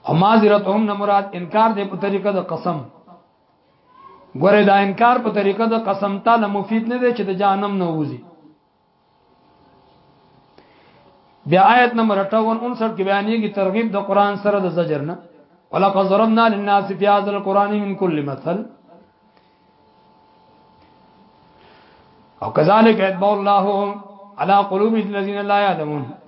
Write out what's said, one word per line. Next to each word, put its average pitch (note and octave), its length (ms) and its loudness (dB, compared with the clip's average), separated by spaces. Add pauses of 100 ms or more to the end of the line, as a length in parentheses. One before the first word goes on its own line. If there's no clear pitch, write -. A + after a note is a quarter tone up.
او C#3+ 60 0
معذرتهم G#3 680 4
نه G#3 80 -2
مراد G3+ 300 0 (100)
انکار G3 380 0
دی G3+ 140 -4
په F#3+ 120 -8
طریقه G3 340 -2
د G3 80 -2
قسم. E3 400 -6 (1600)
ګوره، G3+ 280 4
دا G3 120 4
انکار G3+ 460 2
په G#3+ 60 -2
طریقه G3+ 360 -2
د A3+ 80 0 (140)
قسم G3 300 -4
تعالی A3+ 280 0
مفید G#3 420 -4
نه B3 100 -4
دی B3 140 0
چې A3 80 -6
د F#3+ 120 -4
جهنم G3 440 -2
نه F#3 80 -2
ووځي. D3+ 340 -4 (3250)
بیا F3 160 4
آیت A#3 320 4
نمبر A3 240 0
اٹھاون، A3 440 0
انسٹھ A3+ 340 -4
کې F#3+ 60 -4
بیانېږي G#3 520 -2
ترغیب G3 380 -2
د G3 40 -4
قرآن G3+ 400 0
سره G3+ 220 0
د F#3 100 -2
زجر D#3 320 -2
نه. D#3+ 160 -8 (560)
"ولقد G3 300 2
ضربنا A3 460 4
للناس G3+ 440 0
في G3 160 0
هذا G3+ 220 2
القرآن G3+ 400 0
من G3+ 240 -4
كل E3 280 -2
مثل". D3+ 420 -6 (3750)
او G#2+ 100 -8
"كذلك G#3+ 460 4
يطبع F#3+ 340 0
الله G3+ 640 0 (440)
على F#3+ 180 2
قلوب G3+ 380 0
الذين G3+ 460 -4
لا G3+ 180 0
يعلمون" D#3 440 -2 (260)